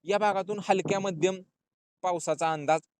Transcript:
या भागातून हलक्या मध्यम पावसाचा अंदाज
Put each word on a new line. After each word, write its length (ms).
या 140
भागातून 500
हलक्या 320
मध्यम 360
पावसाचा 500
अंदाज 280